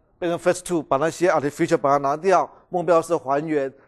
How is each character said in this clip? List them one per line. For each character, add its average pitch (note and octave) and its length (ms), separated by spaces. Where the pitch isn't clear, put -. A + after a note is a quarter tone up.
变 F3 120
成 E3+ 80
phase E3+ 240
two， E3+ 220
把 C#3 140
那 D#3 120
些 E3+ 220
artificial D3+ 460
把 C#3 140
它 C#3+ 60
拿 C#3 200
掉， E3 320
目 F3 160
标 E3 180
式 E3 140
还 C#3+ 300
原， C#3+ 260